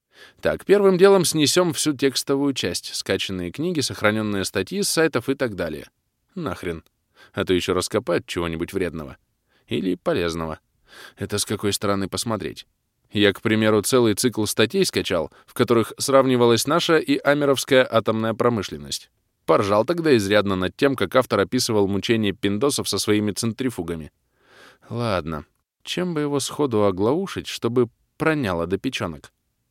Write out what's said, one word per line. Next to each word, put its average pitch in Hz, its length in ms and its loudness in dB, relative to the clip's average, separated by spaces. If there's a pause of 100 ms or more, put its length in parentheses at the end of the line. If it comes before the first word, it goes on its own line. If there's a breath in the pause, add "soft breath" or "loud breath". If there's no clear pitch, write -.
(400 loud breath)
Так, 80 240 -2
первым 190 340 4
делом 196 260 8
снесём 160 480 2
всю 151 200 -2
текстовую 139 600 0
часть, - 420 -6
скачанные 92 560 -4
книги, 160 300 -4
сохранённые 104 640 -2
статьи 107 380 -4
с - 80 -2
сайтов 156 380 0
и 135 60 0
так 127 200 -4
далее. 82 340 -8 (460)
Нахрен. 87 500 -8 (480 soft breath)
А 98 120 -4
то 92 100 2
ещё 90 200 2
раскопают 101 520 -2
чего-нибудь 85 460 -4
вредного. 82 440 -6 (500)
Или 180 280 -4
полезного. 85 680 -4 (560 loud breath)
Это 104 220 -6
с - 60 -4
какой 104 280 -4
стороны 98 360 -2
посмотреть? 92 580 -6 (440)
Я, 101 220 4
к - 80 -8
примеру, 110 400 2
целый 117 340 4
цикл 110 300 -2
статей 117 400 0
скачал, 85 480 -2 (140 soft breath)
в - 80 -20
которых 117 440 2
сравнивалась 123 680 4
наша 160 320 2
и - 180 0
амеровская 139 760 2
атомная 110 440 0
промышленность. 98 760 -4 (360)
Поржал 110 380 4
тогда 160 320 2
изрядно 101 400 2
над 92 200 -4
тем, 139 200 0
как 98 200 -2
автор 120 240 2
описывал 104 460 2
мучения 101 460 0
пиндосов 104 560 -2
со 101 100 -4
своими 107 340 0
центрифугами. 90 800 -6 (760 soft breath)
Ладно, 90 560 -4 (380)
чем 175 320 -6
бы 151 80 -4
его 143 180 -2
сходу 117 440 0
оглаушить, 104 640 0
чтобы 120 420 -2 (280)
проняло 120 500 -2
до 95 120 -2
печёнок? 95 540 -8 (380)